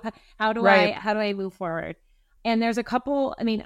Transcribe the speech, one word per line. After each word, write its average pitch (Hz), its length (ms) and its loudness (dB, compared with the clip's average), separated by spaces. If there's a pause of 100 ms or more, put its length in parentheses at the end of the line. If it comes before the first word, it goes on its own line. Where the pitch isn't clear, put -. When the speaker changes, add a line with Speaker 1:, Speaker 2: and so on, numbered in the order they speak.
(400)
Speaker 1:
how 220 140 0
do 202 80 -4
Speaker 2:
Right. 196 340 6
Speaker 1:
I, - 40 -10
how 208 140 -2
do 214 60 0
I 208 140 -2
move 190 200 -6
forward?" 165 440 -6 (460)
And 226 160 0
there's 226 200 0
a 233 40 -4
couple, 269 540 -2
I - 60 -6
mean, 226 220 -2